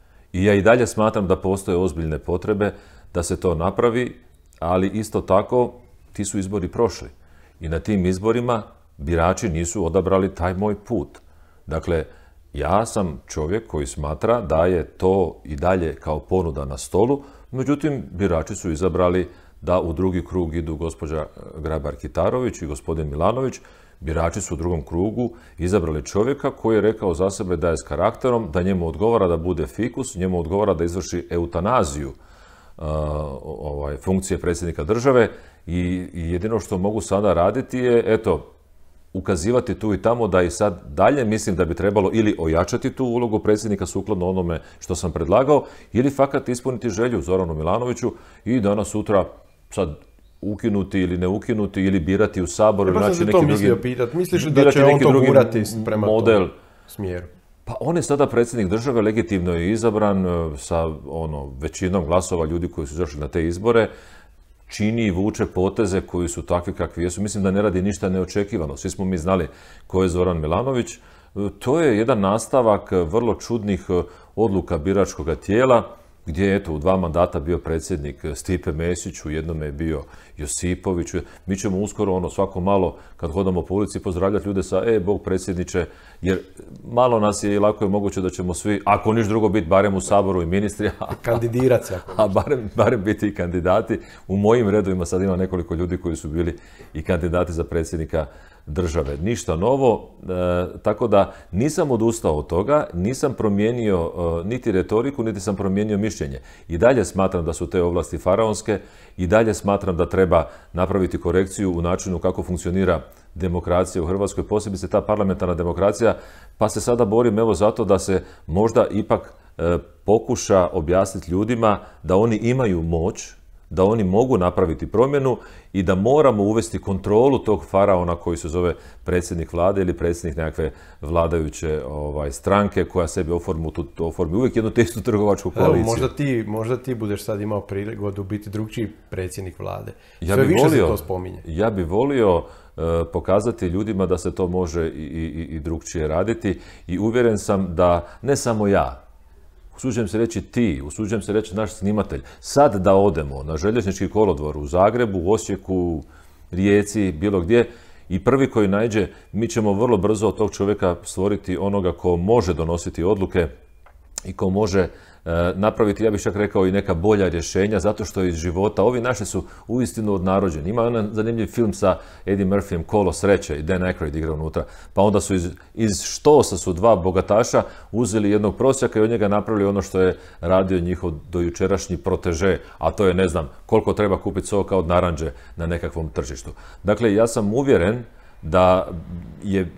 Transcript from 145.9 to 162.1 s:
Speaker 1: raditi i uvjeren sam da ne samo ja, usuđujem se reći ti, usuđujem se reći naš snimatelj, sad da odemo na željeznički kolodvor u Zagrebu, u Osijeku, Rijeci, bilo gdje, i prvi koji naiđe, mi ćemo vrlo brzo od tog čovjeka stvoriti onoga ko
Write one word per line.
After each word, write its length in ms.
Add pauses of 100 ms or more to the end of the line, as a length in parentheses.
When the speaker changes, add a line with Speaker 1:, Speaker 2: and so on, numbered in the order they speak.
Speaker 1:
raditi 520 (280)
i 120
uvjeren 380
sam 380
da 320 (140)
ne 140
samo 320
ja, 340 (760)
usuđujem 300
se 100
reći 240
ti, 440
usuđujem 360
se 120
reći 220
naš 180
snimatelj, 480 (180)
sad 360
da 200
odemo 480
na 140
željeznički 520
kolodvor 480
u 100
Zagrebu, 520
u 120
Osijeku, 720 (480)
Rijeci, 600
bilo 300
gdje, 280 (400)
i 140
prvi 260
koji 180
naiđe, 400 (240)
mi 160
ćemo 260
vrlo 240
brzo 300
od 100
tog 140
čovjeka 520
stvoriti 540
onoga 360
ko 240